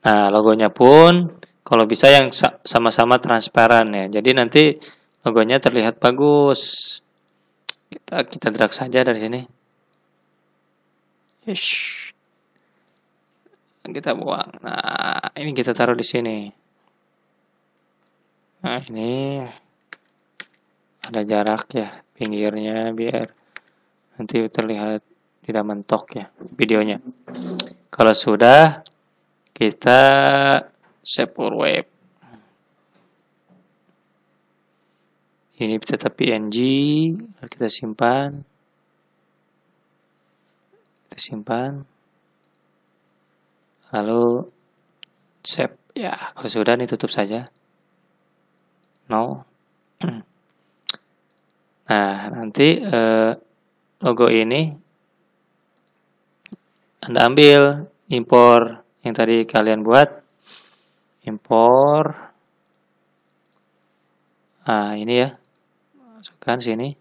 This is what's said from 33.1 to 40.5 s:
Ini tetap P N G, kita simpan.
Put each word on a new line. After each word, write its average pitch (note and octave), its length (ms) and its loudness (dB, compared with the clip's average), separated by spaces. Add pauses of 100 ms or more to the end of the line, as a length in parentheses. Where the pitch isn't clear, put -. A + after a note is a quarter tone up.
Ini A2 240 -6
tetap - 400 -12
P - 80 -2
N G#2+ 240 -6
G, A2+ 80 -6 (880)
kita A2+ 240 -8
simpan. C3 720 -4 (2750)